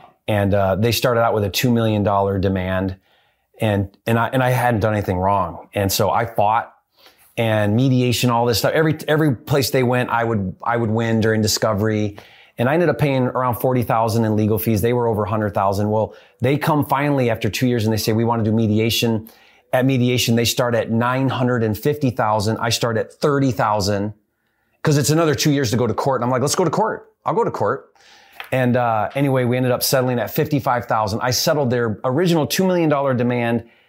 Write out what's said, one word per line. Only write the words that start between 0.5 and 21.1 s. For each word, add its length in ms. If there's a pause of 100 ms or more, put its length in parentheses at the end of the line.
uh, 220
they 160
started 300
out 120
with 100
a 60
two 220
million 320
dollar 340
demand. 580 (640)
And, 340 (120)
and 120
I, 100
and 160
I 60
hadn't 300
done 140
anything 240
wrong. 560
And 180
so 180
I 140
fought 480 (640)
and 400
mediation, 540
all 160
this 120
stuff. 160
Every, 220 (120)
every 280
place 340
they 120
went, 280
I 140
would, 380
I 140
would 140
win 300
during 220
discovery. 720 (420)
And 120
I 40
ended 140
up 80
paying 280
around 320
forty 260
thousand 420
in 100
legal 240
fees. 220
They 140
were 140
over 160
a 40
hundred 240
thousand. 380
Well, 240 (260)
they 160
come 300
finally 420
after 220
two 180
years 160
and 80
they 60
say, 160
"We 100
wanna 200
do 80
mediation." 760 (460)
At 100
mediation, 520
they 100
start 280
at 160
nine 380